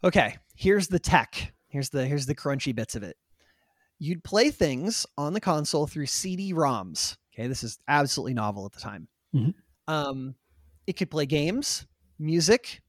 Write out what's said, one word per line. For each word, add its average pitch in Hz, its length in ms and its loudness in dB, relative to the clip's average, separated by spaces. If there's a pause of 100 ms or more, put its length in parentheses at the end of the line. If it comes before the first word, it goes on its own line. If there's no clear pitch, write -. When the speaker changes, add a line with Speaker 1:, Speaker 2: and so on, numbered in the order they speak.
Speaker 1:
Okay, 180 340 4 (180)
here's 196 320 4
the 180 100 0
tech. - 560 0 (140)
Here's 139 220 -4
the, 131 180 0
here's 143 180 0
the 139 80 -2
crunchy 139 420 -2
bits 110 200 -6
of 104 80 -8
it. 87 120 -12 (840)
You'd 165 240 -4
play 233 260 4
things 170 560 0 (100)
on 147 180 -2
the 214 60 0
console 151 460 0
through 147 220 -6
C 185 280 -4
D 190 180 -4
roms. 117 640 0 (180)
Okay, 113 120 -6
this 131 160 -4
is 113 140 -10 (100)
absolutely 143 460 2
novel 104 320 -2
at 101 60 -12
the - 100 -20
time. 98 260 -14 (280)
Speaker 2:
Mm-hmm. 131 160 4 (420)
Speaker 1:
Um, 135 420 -4 (520)
it 185 60 -4
could - 180 -4
play 151 160 0
games, 156 580 0 (320)
music. 165 720 2